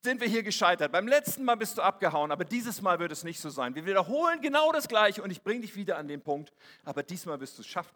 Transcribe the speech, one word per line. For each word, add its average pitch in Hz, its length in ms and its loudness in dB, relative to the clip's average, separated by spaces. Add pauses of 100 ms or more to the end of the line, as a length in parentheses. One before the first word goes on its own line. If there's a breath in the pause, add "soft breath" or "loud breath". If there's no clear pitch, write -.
sind 247 180 0
wir 233 80 0
hier 226 140 2
gescheitert, 180 500 2
beim 190 160 2
letzten 285 360 2
Mal 240 120 4
bist 214 200 -4
du - 60 -2
abgehauen, 160 480 2
aber 165 140 0
dieses 226 360 -6
Mal 180 200 2
wird 170 120 -2
es 151 120 -10
nicht 165 160 -10
so 151 100 -8
sein. 131 240 -4
Wir 156 100 -8
wiederholen 240 560 2
genau 302 320 2
das 311 160 0
Gleiche 208 340 4
und 190 80 -6
ich 175 120 -10
bring 233 180 -4
dich 220 140 -12
wieder 190 240 -4
an 151 80 -8
den 147 160 -10
Punkt, 151 300 -6 (320 loud breath)
aber 143 180 -6
diesmal 165 380 -8
wirst - 180 -14
du 117 40 -16
es - 40 -16
schaffen. - 300 -8